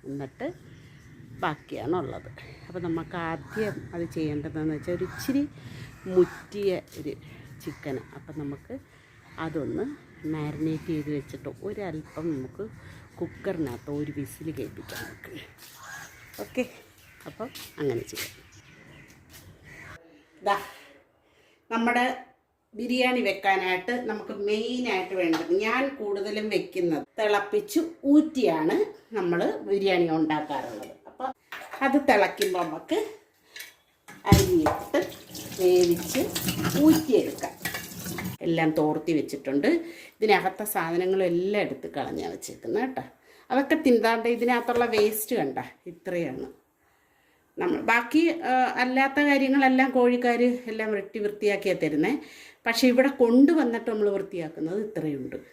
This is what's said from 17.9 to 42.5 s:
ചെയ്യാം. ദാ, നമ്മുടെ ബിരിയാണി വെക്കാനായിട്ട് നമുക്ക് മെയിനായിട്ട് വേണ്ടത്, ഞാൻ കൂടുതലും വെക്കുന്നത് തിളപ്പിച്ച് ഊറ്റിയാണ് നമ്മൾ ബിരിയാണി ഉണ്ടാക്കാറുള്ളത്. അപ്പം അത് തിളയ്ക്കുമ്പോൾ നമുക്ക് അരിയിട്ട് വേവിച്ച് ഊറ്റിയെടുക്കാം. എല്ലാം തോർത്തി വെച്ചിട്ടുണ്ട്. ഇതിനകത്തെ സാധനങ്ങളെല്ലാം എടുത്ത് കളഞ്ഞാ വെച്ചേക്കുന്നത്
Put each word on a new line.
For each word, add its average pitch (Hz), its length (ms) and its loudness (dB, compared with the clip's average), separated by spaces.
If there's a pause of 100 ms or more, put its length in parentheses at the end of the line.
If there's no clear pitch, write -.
ചെയ്യാം. - 200 -10 (2250)
ദാ, 202 80 2 (1160)
നമ്മുടെ 240 320 2 (720)
ബിരിയാണി 247 500 2
വെക്കാനായിട്ട് 185 680 0 (160)
നമുക്ക് 208 240 -6 (140)
മെയിനായിട്ട് 220 720 -2
വേണ്ടത്, 165 320 2 (120)
ഞാൻ 247 180 0 (160)
കൂടുതലും 208 560 -4
വെക്കുന്നത് 165 500 0 (160)
തിളപ്പിച്ച് 208 600 2 (320)
ഊറ്റിയാണ് 262 640 4 (420)
നമ്മൾ 175 240 2 (280)
ബിരിയാണി 190 380 4 (100)
ഉണ്ടാക്കാറുള്ളത്. 135 760 -2 (160)
അപ്പം 262 180 -6 (580)
അത് 269 120 6 (120)
തിളയ്ക്കുമ്പോൾ 190 580 4
നമുക്ക് 302 320 -4 (1300)
അരിയിട്ട് 320 680 4 (600)
വേവിച്ച് 180 640 4 (600)
ഊറ്റിയെടുക്കാം. - 720 4 (920)
എല്ലാം 165 220 2 (100)
തോർത്തി 156 400 2
വെച്ചിട്ടുണ്ട്. 139 500 0 (500)
ഇതിനകത്തെ 190 460 2 (120)
സാധനങ്ങളെല്ലാം 185 880 0
എടുത്ത് - 320 -8
കളഞ്ഞാ 90 360 -6
വെച്ചേക്കുന്നത് - 520 -4